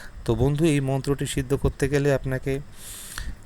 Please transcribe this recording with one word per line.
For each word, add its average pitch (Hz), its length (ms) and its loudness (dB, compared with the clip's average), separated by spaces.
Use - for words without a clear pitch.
তো 117 100 2
বন্ধু, 143 300 4
এই 147 160 6
মন্ত্রটি 135 460 0
সিদ্ধ 139 280 -2
করতে 131 340 2
গেলে 143 260 4
আপনাকে 135 460 -2